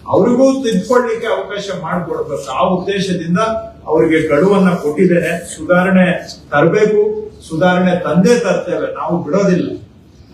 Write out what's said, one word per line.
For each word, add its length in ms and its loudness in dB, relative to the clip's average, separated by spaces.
ಅವರಿಗೂ 560 2
ತಿದ್ದುಕೊಳ್ಳಿಕ್ಕೆ 640 0
ಅವಕಾಶ 420 -6
ಮಾಡ್ಕೊಡ್ಬೇಕು. 680 -6
ಆ 180 0
ಉದ್ದೇಶದಿಂದ 680 -2
ಅವರಿಗೆ 420 2
ಗಡುವನ್ನ 460 4
ಕೊಟ್ಟಿದ್ದೇನೆ. 840 0
ಸುಧಾರಣೆ 720 0
ತರಬೇಕು, 800 2
ಸುಧಾರಣೆ 540 0
ತಂದೇ 360 2
ತರ್ತೇವೆ, 560 -2
ನಾವು 280 -4
ಬಿಡೋದಿಲ್ಲ. 540 0